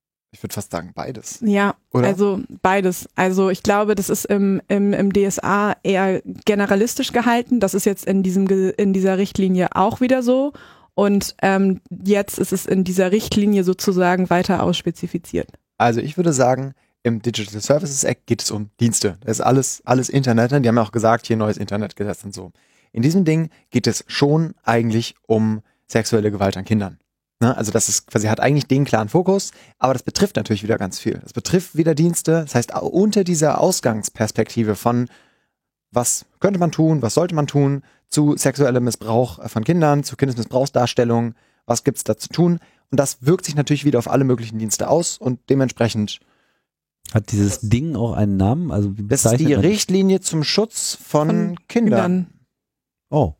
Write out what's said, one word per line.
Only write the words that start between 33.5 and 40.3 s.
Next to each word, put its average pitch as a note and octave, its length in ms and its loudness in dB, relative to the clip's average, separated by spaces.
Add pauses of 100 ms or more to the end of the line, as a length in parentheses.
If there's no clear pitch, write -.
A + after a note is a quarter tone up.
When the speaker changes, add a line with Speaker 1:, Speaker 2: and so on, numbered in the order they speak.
Speaker 1:
Ausgangsperspektive A2 1200 -2
von, A#2+ 320 0 (840)
was - 340 -4 (140)
könnte G3 180 0
man E3+ 140 0
tun, D#3+ 300 2
was A2+ 140 -2
sollte F3 200 0
man D3 120 0
tun, C#3+ 360 0 (240)
zu D3 300 2
sexuellem B2+ 480 2
Missbrauch, A2+ 540 -2
äh, - 100 -12
von A2 160 -4
Kindern, D3+ 400 2
zu - 100 -12
Kindesmissbrauchsdarstellung, A#2+ 1200 0 (300)